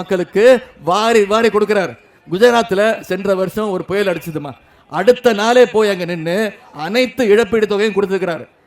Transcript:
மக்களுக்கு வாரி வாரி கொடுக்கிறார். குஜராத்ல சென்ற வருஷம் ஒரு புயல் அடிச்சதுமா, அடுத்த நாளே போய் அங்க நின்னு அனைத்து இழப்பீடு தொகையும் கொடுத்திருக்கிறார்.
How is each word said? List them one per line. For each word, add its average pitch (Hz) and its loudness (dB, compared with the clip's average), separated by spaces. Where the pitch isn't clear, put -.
மக்களுக்கு 185 -2
வாரி 214 2
வாரி 226 2
கொடுக்கிறார். 208 0
குஜராத்ல 214 2
சென்ற 202 -2
வருஷம் 208 -4
ஒரு 180 -6
புயல் 196 -2
அடிச்சதுமா, 151 -8
அடுத்த 240 2
நாளே 240 4
போய் 208 2
அங்க 180 -6
நின்னு 170 -4
அனைத்து 240 -2
இழப்பீடு 214 2
தொகையும் 202 -2
கொடுத்திருக்கிறார். 185 -4